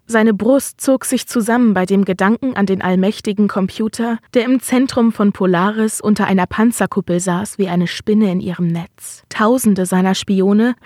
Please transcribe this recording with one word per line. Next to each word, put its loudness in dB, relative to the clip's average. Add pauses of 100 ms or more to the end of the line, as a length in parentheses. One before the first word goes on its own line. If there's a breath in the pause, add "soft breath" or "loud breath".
Seine 2
Brust 0
zog 0
sich -2
zusammen 2
bei 0
dem 2
Gedanken -2
an 0
den -2
allmächtigen 0
Computer, -4 (160)
der 2
im 0
Zentrum 0
von 0
Polaris 0
unter 0
einer 2
Panzerkuppel 0
saß -4
wie 0
eine 0
Spinne 0
in -2
ihrem -4
Netz. -8
Tausende 2
seiner 2
Spione 2 (120)